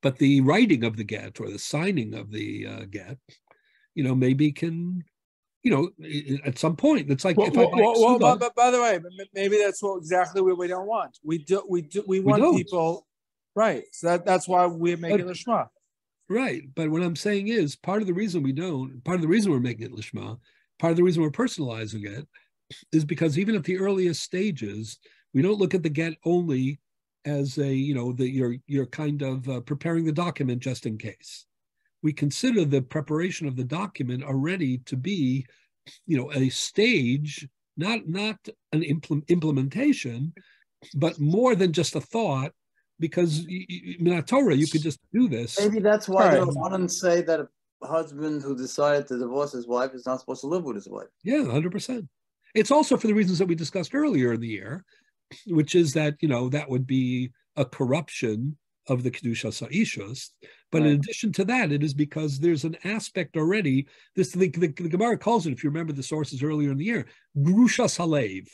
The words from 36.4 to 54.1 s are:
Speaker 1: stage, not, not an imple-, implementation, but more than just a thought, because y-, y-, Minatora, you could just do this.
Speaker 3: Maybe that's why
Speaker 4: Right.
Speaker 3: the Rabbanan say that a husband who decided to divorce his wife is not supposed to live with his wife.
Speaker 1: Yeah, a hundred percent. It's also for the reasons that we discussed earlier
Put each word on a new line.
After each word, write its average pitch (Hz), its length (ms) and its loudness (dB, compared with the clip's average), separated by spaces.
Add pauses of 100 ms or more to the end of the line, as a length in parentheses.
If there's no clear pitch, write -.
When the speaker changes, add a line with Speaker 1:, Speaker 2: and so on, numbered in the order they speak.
Speaker 1:
stage, 147 960 0 (300)
not, 208 300 -4
not 196 300 -6 (360)
an 156 80 2
imple-, 151 480 -2
implementation, 151 1040 0 (600)
but 160 240 0
more 208 360 4
than 180 160 4
just 156 240 0
a 143 60 -2
thought, 156 500 -2 (480)
because 165 500 0
y-, 180 200 -8
y-, 180 320 -10
Minatora, 175 560 4
you 151 100 4
could 151 140 0
just 151 180 -4 (140)
do 240 160 4
this. 117 300 -4
Speaker 3:
Maybe 208 200 2
that's 208 300 2
why 190 180 6
Speaker 4:
Right. 147 120 8
Speaker 3:
the - 60 2
Rabbanan 180 460 -2
say 175 300 2
that 160 180 0
a - 480 -14
husband 151 540 -4
who 135 140 -4
decided 143 520 0
to 127 100 -6
divorce 131 360 -4
his 120 140 -10
wife 123 260 -2
is 127 120 -14
not 131 140 -4
supposed 131 220 -10
to 135 60 -8
live 175 160 -2
with 123 120 -8
his 98 140 -12
wife. 101 180 -14 (160)
Speaker 1:
Yeah, 262 200 0
a 139 80 -2
hundred 160 200 0
percent. 208 360 -8 (460)
It's 220 180 2
also 285 260 4
for 233 100 -2
the 214 80 4
reasons 185 240 4
that 185 80 2
we 170 80 2
discussed 165 400 -6
earlier 180 380 2